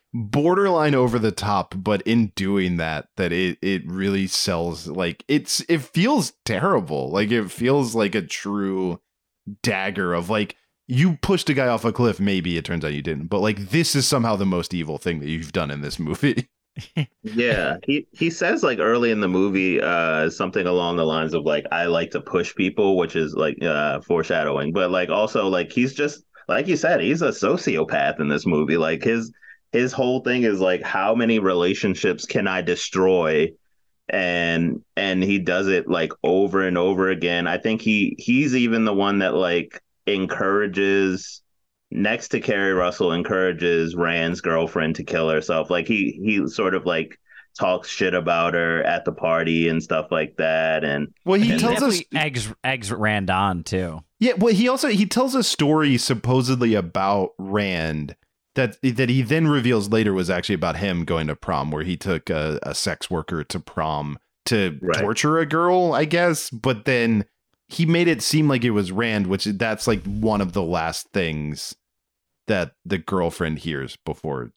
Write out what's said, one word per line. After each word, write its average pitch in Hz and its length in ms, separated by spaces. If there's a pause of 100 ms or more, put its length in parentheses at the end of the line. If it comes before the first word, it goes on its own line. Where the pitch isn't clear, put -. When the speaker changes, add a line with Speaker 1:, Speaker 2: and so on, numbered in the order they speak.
(140)
Speaker 1:
borderline 151 800
over 123 240
the 110 120
top, 98 460
but 98 260
in 113 320
doing 95 440
that, 80 300 (100)
that 90 140
it, 90 280
it 95 260
really 95 400
sells, 85 640
like, 85 400
it's, 143 400
it 165 140
feels 208 500 (140)
terrible. 92 640
Like, 101 200
it 110 200
feels 123 440
like 104 200
a 104 80
true 95 760 (640)
dagger 95 520
of, 87 160
like, 107 260 (320)
you 147 320
pushed 180 300
a 147 40
guy 131 120
off 117 180
a 117 80
cliff, 117 260
maybe 92 380
it 80 80
turns 85 220
out 73 80
you 73 80
didn't, 78 240
but, 101 140
like, 104 180 (100)
this 156 260
is 135 140
somehow 117 280
the 98 100
most 90 260
evil 78 240
thing 82 240
that 73 80
you've 78 240
done 80 180
in 71 120
this 71 160
movie. 90 540
<laughs> - 40 (640)
Speaker 2:
Yeah, 113 640
he, 143 260
he 165 160
says, 175 340
like, 127 180
early 117 300
in 107 100
the 98 80
movie, 92 520
uh, 82 480
something 92 380
along 87 320
the 80 80
lines 80 260
of, 78 140
like, 73 260
"I 85 140
like 85 240
to 87 100
push - 340
people," 98 440
which 85 180
is, 78 180
like, 78 280
uh, 73 400
foreshadowing, 78 720
but, 92 160
like, 90 180
also, 104 400
like, 90 240
he's 127 220
just, 147 280 (260)
like - 200
you 165 80
said, 156 240
he's 143 220
a 143 80
sociopath 80 920
in 73 80
this 73 160
movie. 78 320
Like, 80 260
his, 113 300 (400)
his 127 220
whole 127 260
thing 123 220
is, 104 180
like, 92 220
"How 101 320
many 117 240
relationships 92 880
can 101 200
I 92 140
destroy?" 85 920 (580)
And, 85 720 (160)
and 92 260
he 101 140
does 92 300
it, 90 200
like, 82 240 (100)
over 95 380
and 90 160
over 92 320
again. 87 380
I 85 100
think 110 240
he, 107 380
he's 127 360
even 117 300
the 107 100
one 101 260
that, 92 120
like, 87 480 (260)
encourages, 98 1400 (500)
next 107 360
to 120 120
Kerry 98 320
Russell, 90 400
encourages 85 800
Rand's 85 460
girlfriend 82 560
to 80 80
kill 80 260
herself. 78 400
Like, 87 160
he, 101 360
he 101 260
sort 95 260
of, 82 120
like, - 320 (400)
talks 92 300
shit 92 240
about 85 420
her 82 280
at 82 220
the 85 80
party 82 560
and 82 140
stuff 80 280
like 78 260
that. 80 480
And 73 240 (160)
Speaker 1:
Well, 190 160
he 226 120
Speaker 2:
and - 80
Speaker 1:
tells 240 220
us 226 180
Speaker 3:
Definitely - 200
eggs, 123 340 (100)
eggs 123 280
Rand 104 380
on 92 320
too. 87 380 (180)
Speaker 1:
Yeah, 240 180
well, 226 180
he 233 140
also, 262 200
he 208 180
tells 254 280
a 254 100
story 151 520
supposedly 123 800
about 95 640
Rand 87 800 (400)
that, 127 260
that 127 260
he 131 140
then 156 240
reveals 120 420
later 107 240
was 92 160
actually 92 280
about 82 220
him 87 260
going 80 240
to 73 80
prom, 76 340
where 76 140
he 87 120
took 87 340
a, 78 320
a 71 120
sex - 360
worker 80 340
to - 160
prom 73 580 (280)
to 95 360
Speaker 2:
Right. 87 160
Speaker 1:
torture 151 400
a 165 80
girl, 175 480
I 147 100
guess. 170 460
But 120 340
then 117 400 (440)
he - 180
made 170 220
it 156 140
seem 151 260
like 127 160
it 120 60
was 101 220
Rand, 107 360
which 95 160
that's, 107 420
like, 104 180
one 104 360
of 92 120
the 98 100
last 82 500
things 76 640 (720)
that 92 260 (120)
the 98 120
girlfriend 82 600
hears 71 380 (100)
before 69 500